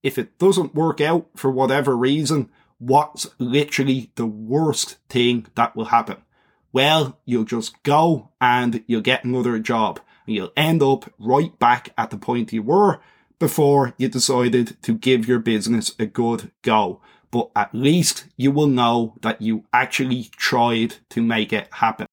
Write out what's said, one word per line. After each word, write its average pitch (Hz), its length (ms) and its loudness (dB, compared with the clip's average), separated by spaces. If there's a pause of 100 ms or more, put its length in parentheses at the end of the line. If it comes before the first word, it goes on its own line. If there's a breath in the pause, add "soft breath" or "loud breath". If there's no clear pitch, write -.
if 135 160 -2
it - 200 -8
doesn't 180 360 2
work 151 260 -2
out 160 260 0 (100)
for 135 160 -2
whatever 131 440 0
reason, 139 540 -2 (280 soft breath)
what's 135 500 0 (100)
literally 131 800 -2
the 120 100 -4
worst 117 720 -4 (120)
thing 123 460 0
that 117 220 -2
will 110 100 -6
happen? 113 300 0 (560)
Well, 139 540 2
you'll 120 180 -2
just 113 380 -8
go 151 480 2 (100)
and 123 460 2
you'll 113 160 -2
get 123 220 0
another 123 340 -2
job. 110 420 -2 (260 soft breath)
And 113 80 -4
you'll 92 220 -6
end 156 260 2
up 135 360 0
right 135 400 0
back 120 400 2
at 113 120 -4
the 110 60 -12
point 120 360 -4
you 110 100 -4
were 170 380 2 (380 soft breath)
before 143 600 2
you 127 100 -2
decided 123 760 0
to 117 120 -2
give 117 340 2
your 123 120 2
business 110 580 -2
a 110 80 -4
good 117 460 -4 (100)
go. 104 400 0 (280 soft breath)
But 117 240 -2
at 104 200 -2
least 151 500 0 (120)
you 135 160 0
will 147 160 2
know 120 520 0
that 113 220 -6
you 110 300 -4
actually 127 640 -2
tried 117 600 0 (140)
to 117 120 -2
make 113 300 0
it 104 200 -4
happen. 110 400 -2